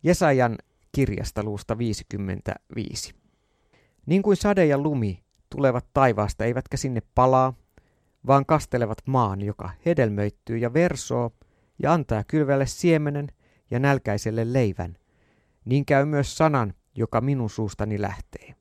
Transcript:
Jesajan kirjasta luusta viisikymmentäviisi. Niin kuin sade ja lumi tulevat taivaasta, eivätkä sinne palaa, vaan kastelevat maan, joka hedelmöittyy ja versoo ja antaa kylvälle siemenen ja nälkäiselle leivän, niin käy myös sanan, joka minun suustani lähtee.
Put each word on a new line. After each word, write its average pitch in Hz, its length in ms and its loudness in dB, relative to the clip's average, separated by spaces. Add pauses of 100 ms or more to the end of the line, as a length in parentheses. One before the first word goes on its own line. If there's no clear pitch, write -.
Jesajan 139 560 2 (340)
kirjasta 110 500 -2
luusta 107 360 -6
viisikymmentäviisi. - 1400 -8 (920)
Niin 180 160 2
kuin 202 140 4
sade 190 300 2
ja 143 120 4
lumi 131 440 -2 (280)
tulevat 127 440 0
taivaasta, 110 500 2
eivätkä 120 320 -4
sinne 123 260 -4 (120)
palaa, 131 400 4 (720)
vaan 135 200 4
kastelevat 120 600 -2
maan, 113 340 0
joka 101 300 -6 (160)
hedelmöittyy 107 720 0
ja 117 160 -2
versoo 135 600 0 (460)
ja 147 140 2
antaa 120 320 0
kylvälle 139 420 0
siemenen 147 600 0 (420)
ja 117 80 -2
nälkäiselle 117 760 0
leivän, 92 440 -2 (680)
niin 135 200 0
käy 139 200 2
myös 147 320 -2
sanan, 135 380 2 (200)
joka 113 260 -2
minun 127 300 -2
suustani 104 500 -4
lähtee. - 600 -10